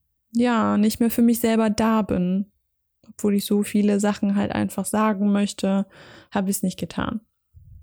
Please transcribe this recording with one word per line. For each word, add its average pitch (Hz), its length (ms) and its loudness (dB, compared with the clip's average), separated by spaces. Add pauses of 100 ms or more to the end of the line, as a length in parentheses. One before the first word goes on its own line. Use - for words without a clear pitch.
(320)
ja, 220 460 2
nicht 220 220 2
mehr 233 100 2
für 240 120 0
mich 233 180 4
selber 226 300 2
da 220 320 2
bin. 190 480 -2 (560)
Obwohl 208 280 -2
ich 202 100 -2
so 208 180 0
viele 202 380 0
Sachen 208 360 0
halt 208 160 -2
einfach 202 340 -4
sagen 208 460 0
möchte, 196 540 0 (440)
hab 196 180 -2
ich's - 140 -4
nicht 185 160 -4
getan. - 420 -6 (640)